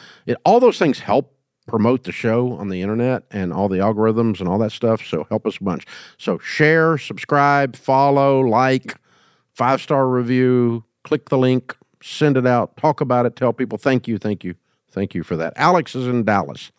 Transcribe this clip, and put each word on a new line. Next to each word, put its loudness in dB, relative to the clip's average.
it, -2
all 6
those 4
things 2
help -2
promote 0
the -10
show -2
on -10
the -6
internet -2
and -4
all 0
the -2
algorithms 0
and -4
all 0
that 0
stuff. -2
So -6
help -4
us -4
a -12
bunch. -4
So -4
share, 2
subscribe, 0
follow, 2
like, 0
five-star 0
review, 0
click -4
the 2
link, 0
send 0
it 2
out, 0
talk 0
about 0
it, -2
tell 0
people, -6
"Thank 0
you, -4
thank -6
you, -8
thank -6
you -4
for -6
that." -4
Alex 0
is -4
in 0
Dallas. -2